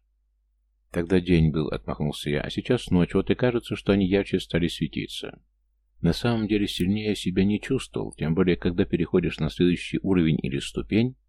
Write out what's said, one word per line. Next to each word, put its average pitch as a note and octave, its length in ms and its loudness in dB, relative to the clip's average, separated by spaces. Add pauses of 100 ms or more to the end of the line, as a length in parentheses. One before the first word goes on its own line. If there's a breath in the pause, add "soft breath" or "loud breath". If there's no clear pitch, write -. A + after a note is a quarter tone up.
(920)
«Тогда F2+ 300 2
день E2+ 300 4
был», D2+ 180 0
отмахнулся - 640 -6
я, C#2+ 120 0
«а - 80 -8
сейчас - 400 -2
ночь, F2+ 240 4
вот F#2+ 160 2
и G2 40 2
кажется, A#2+ 420 0
что - 160 0
они G2 140 4
ярче F#2+ 340 2
стали E2+ 280 0
светиться». - 720 -6 (640)
На E2+ 100 4
самом A2+ 360 -2
деле G2+ 180 2
сильнее G#2 440 -2
я G2 40 0
себя F#2 300 0
не G#2 160 2
чувствовал, - 580 -4
тем D#2+ 160 0
более, F2+ 220 4
когда F2+ 280 0
переходишь E2+ 540 0
на D#2 120 -2
следующий - 520 0
уровень F2 400 2
или C2+ 160 -4
ступень, A#2 560 -2 (140)